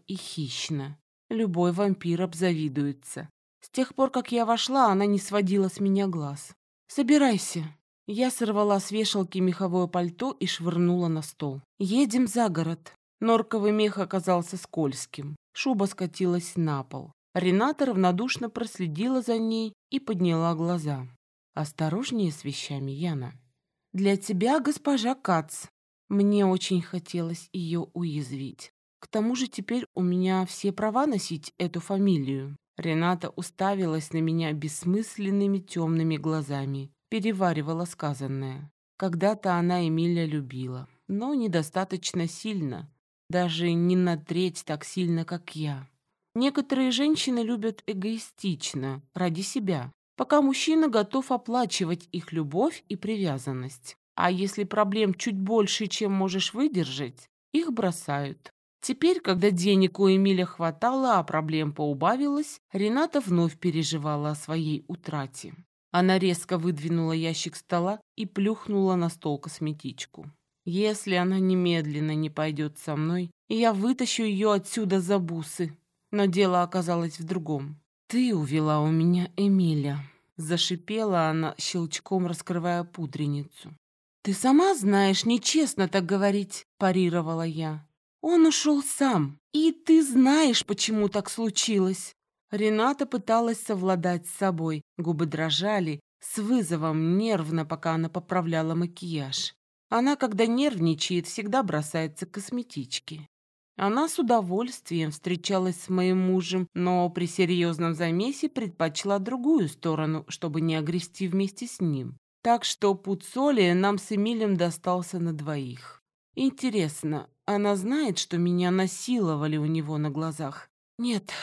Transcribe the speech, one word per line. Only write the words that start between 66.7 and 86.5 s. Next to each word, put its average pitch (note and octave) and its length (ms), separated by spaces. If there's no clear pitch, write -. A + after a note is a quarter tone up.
ящик D#3+ 420
стола F3+ 460
и G#3+ 100
плюхнула G3 720
на E3+ 120
стол D3 300
косметичку. D3+ 880
«Если G3+ 500
она F#3 240
немедленно E3 800
не D#3 140
пойдет D3+ 480
со D3+ 180
мной, E3+ 340
я A3+ 240
вытащу A#3 520
ее G#3 260
отсюда G3 500
за F#3+ 200
бусы». E3 580
Но G3+ 160
дело F3+ 380
оказалось E3+ 560
в E3 40
другом. D3+ 520
«Ты A#3+ 260
увела D3+ 460
у D3+ 100
меня F3 460
Эмиля», D#3+ 640
зашипела F3 920
она, D#3+ 300
щелчком F3+ 680
раскрывая F3 560
пудреницу. D3+ 880
«Ты G3+ 100
сама D4+ 420
знаешь, G3 500
нечестно A#3+ 600
так F3+ 200
говорить», G3+ 580